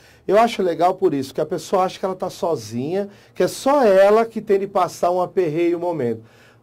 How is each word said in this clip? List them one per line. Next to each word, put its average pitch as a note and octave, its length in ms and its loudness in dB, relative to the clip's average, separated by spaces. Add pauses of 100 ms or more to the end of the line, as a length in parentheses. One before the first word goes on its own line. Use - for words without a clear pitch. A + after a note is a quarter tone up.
(280)
eu F#3 120 2
acho A#3 240 2
legal F3+ 320 0
por F#3 180 0
isso, C3+ 200 -6
que - 80 -4
a D3+ 40 -2
pessoa F#3 380 -2
acha F#3 160 -4
que - 60 -6
ela F#3 100 -6
tá F#3 140 -6
sozinha, D3+ 800 -4 (280)
que - 80 0
é F3+ 40 2
só C#4+ 360 0
ela G#3 420 6
que A3+ 160 -8
tem G#3 180 2
de G3 80 -4
passar F3+ 440 -2
um F3+ 100 0
aperreio, F3 560 0
um E3+ 40 -10
momento. C3 400 -4 (420)